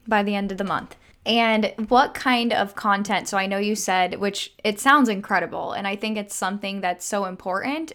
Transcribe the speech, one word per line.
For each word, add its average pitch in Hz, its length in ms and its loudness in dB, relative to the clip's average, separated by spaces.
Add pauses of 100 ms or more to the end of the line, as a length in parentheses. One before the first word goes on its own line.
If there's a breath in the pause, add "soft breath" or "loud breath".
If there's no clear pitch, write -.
By 214 140 4
the 202 140 0
end 196 160 -2
of 190 80 -8
the 202 40 -2
month. 165 320 -4 (300 soft breath)
And 220 480 2 (160)
what 262 240 4
kind 233 400 0
of - 220 -2
content? 202 520 0
So 202 100 -2
I 190 100 0
know 196 100 -2
you 208 180 0
said, 185 440 0
which 196 340 -4 (100)
it 214 160 0
sounds 269 300 6
incredible, 185 640 -2
and 202 140 -4
I 196 80 -2
think 214 220 -4
it's 208 180 -8
something 196 460 -4
that's 180 240 -4
so 202 200 -2
important. 196 680 -4